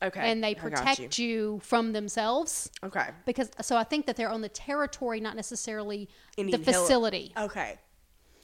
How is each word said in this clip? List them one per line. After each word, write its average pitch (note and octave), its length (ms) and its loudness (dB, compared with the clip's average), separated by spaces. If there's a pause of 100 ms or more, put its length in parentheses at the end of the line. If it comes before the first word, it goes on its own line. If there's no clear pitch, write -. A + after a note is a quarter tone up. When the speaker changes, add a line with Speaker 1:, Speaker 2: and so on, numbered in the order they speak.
Speaker 1:
Okay, F#3+ 300 0
Speaker 2:
And A3+ 120 0
they G#3+ 60 2
Speaker 1:
I G#3 60 2
got G#3 80 -8
Speaker 2:
protect B3+ 560 0
Speaker 1:
you. A#3+ 80 0
Speaker 2:
you G#3+ 360 -2
from A3+ 300 2
themselves. A3 800 -2 (120)
Speaker 1:
Okay. F#3+ 260 -2 (140)
Speaker 2:
Because, B3+ 280 -2 (100)
so A#3+ 160 2
I A3+ 60 4
think D4 240 -2
that A#3+ 80 0
they're A3+ 160 -2
on A3 100 -4
the G#3 80 -6
territory, C#4 720 -4
not G#3+ 140 -6
necessarily G#3+ 720 -6 (280)
Speaker 1:
Indian F#3+ 260 2
Speaker 2:
the D#3+ 80 6
Speaker 1:
Hill. F3+ 100 8
Speaker 2:
facility. G3 560 4
Speaker 1:
Okay. G3 400 -4 (680)